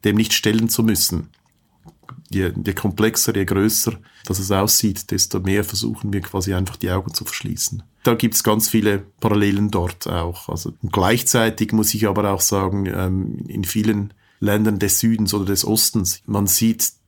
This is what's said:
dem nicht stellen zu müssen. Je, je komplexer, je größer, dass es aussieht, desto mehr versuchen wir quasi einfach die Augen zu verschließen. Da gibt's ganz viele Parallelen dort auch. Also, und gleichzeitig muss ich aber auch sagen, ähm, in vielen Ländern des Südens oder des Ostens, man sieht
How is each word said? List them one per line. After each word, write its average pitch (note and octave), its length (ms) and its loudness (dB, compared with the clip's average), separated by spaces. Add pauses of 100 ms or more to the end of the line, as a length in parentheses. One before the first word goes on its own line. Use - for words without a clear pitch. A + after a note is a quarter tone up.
dem G#2 120 4
nicht A2+ 160 2
stellen A2 360 2
zu A#2 140 0
müssen. G2+ 460 0 (1000)
Je, F#2 220 0 (120)
je G2+ 80 -2
komplexer, G#2+ 640 0
je G2 80 2
größer, G#2 480 0 (320)
dass F#2 140 -2
es F#2+ 120 -4
aussieht, G2 600 2
desto G2 300 0
mehr F#2+ 220 0
versuchen G#2+ 500 -4
wir G2+ 80 -2
quasi F#2+ 340 -4
einfach F#2 220 -2
die F#2 140 -2
Augen F#2 220 -2
zu - 120 -6
verschließen. - 580 -6 (220)
Da A#2 100 6
gibt's A2+ 300 0
ganz G#2+ 240 2
viele G#2+ 300 2 (220)
Parallelen G#2 500 2
dort F2+ 360 -2
auch. F2 440 -4
Also, - 320 -6
und - 100 -6
gleichzeitig A2 800 2
muss G#2+ 220 2
ich G#2+ 120 0
aber G2+ 240 2
auch F#2+ 120 0
sagen, G2 440 0
ähm, F#2 520 -2 (100)
in G2 160 -4
vielen G#2 480 -2 (280)
Ländern G#2 380 2
des G2 220 0
Südens G#2+ 320 2
oder G2+ 140 0
des F#2+ 200 0
Ostens, G#2+ 600 0
man G2+ 200 0
sieht - 460 0 (160)